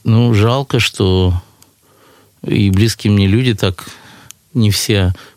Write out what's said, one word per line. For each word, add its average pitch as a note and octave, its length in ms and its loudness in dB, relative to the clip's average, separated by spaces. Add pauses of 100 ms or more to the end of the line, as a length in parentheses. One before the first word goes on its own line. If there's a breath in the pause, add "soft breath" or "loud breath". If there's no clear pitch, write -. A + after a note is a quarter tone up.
ну, A#2 320 2
жалко, A#2+ 440 0
что F#2 540 0 (1120 loud breath)
и G2+ 240 0
близкие G#2 420 0
мне G2+ 140 2
люди A#2+ 300 0
так - 340 -4 (640 loud breath)
не A2 160 2
все F#2+ 440 0 (240 loud breath)